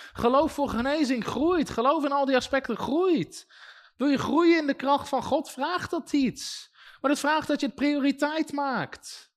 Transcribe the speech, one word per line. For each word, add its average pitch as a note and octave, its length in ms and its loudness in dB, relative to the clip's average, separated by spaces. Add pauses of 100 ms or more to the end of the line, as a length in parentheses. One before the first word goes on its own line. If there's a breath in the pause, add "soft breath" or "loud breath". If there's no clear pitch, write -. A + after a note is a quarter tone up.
(120)
Geloof C4+ 400 2
voor C#4+ 160 -2
genezing C4 560 0
groeit. D4 460 0
Geloof C#4 340 2
in C#4+ 80 -2
al C#4+ 120 2
die C4 120 2
aspecten B3+ 400 -2
groeit. D#4 720 0 (500 loud breath)
Wil C4+ 120 0
je C#4 100 2
groeien E4 400 4
in D4+ 80 -2
de C#4 80 0
kracht C#4 340 0
van C4 140 -2
God? - 280 -2
Vraag D#4+ 380 -4
dat - 240 -4
iets. - 580 -2 (300 loud breath)
Maar C#4 100 0
dat D4 100 0
vraagt D4+ 280 0
dat D4 120 0
je C#4+ 60 0
het - 80 -6
prioriteit D4 800 0
maakt. C4+ 840 -6